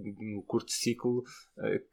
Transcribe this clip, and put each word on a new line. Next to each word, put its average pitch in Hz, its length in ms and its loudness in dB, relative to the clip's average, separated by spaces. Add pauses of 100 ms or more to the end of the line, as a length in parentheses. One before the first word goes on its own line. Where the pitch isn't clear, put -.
(180)
no 107 240 -4
curto - 300 0
ciclo, 123 500 2 (360)
eh, 104 240 2 (100)